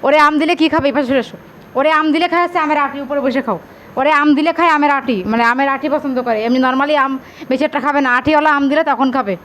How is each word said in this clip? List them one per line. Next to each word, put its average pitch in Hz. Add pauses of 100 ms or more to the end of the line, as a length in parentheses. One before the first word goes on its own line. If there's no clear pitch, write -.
ওরে 294
আম 302
দিলে 330
কি 311
খাবে? 285
এই 247
পাশে 269
সরে 262
এসো। - (380)
ওরে 277
আম 311
দিলে 330
খায় 349
হচ্ছে 349
আমের 302
আটি, 277
উপরে 285
বসে 254
খাও। 196 (360)
ওরে 285
আম 294
দিলে 311
খায় 330
আমের 294
আটি, 262
মানে 226
আমের 254
আটি 277
পছন্দ 269
করে। 226
এমনি 247
normally 269
আম 269 (300)
বেশি 262
একটা 294
খাবে 285
না, 254
আটিওয়ালা 302
আম 277
দিলে 302
তখন 262
খাবে। 202